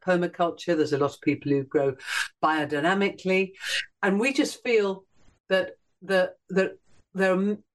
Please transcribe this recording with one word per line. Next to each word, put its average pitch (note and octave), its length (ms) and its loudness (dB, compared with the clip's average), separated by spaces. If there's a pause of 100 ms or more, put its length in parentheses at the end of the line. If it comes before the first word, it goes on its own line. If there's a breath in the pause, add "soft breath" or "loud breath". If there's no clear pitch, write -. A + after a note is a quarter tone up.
permaculture. F3 720 0
There's D3 160 0
a C#3 60 2
lot C#3 160 0
of - 80 -20
people C#3 280 0
who C#3 140 0
grow C#3 320 0 (440 loud breath)
biodynamically. F3+ 1080 0 (540 loud breath)
And G3+ 160 2
we C4+ 120 0
just C4+ 300 -2
feel G3+ 420 0 (440)
that F#3 240 0 (280)
the, F#3 300 0 (200)
that F#3+ 280 0 (360)
there F#3+ 180 2
are F#3 100 2
m-, G#3 160 -2 (160)